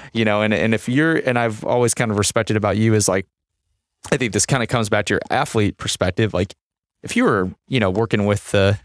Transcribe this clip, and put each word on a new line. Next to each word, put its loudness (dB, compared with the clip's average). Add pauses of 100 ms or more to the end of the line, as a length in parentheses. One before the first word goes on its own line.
(120)
you 0
know? 2
And, 2
and 0
if -2
you're, 0
and -2
I've -4
always 0
kind -2
of 0
respected 0
about 0
you 2
is, 2
like, 0 (840)
I 2
think -2
this 0
kinda 0
comes 0
back 0
to 0
your 0 (100)
athlete 0
perspective. -2
Like, -2 (480)
if -6
you 2
were, 2 (160)
you 0
know, 2
working 0
with -2
the 4